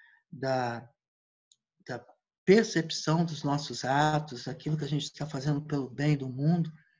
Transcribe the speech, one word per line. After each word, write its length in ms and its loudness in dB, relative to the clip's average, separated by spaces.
da, 560 -4
da 180 -8
percepção 800 4
dos 200 -4
nossos 420 -2
atos, 640 0
aquilo 280 -4
que 80 -4
a 60 -4
gente 240 -4
tá 140 -6
fazendo 340 -2
pelo 260 -2
bem 300 2
do 100 -6
mundo, 440 0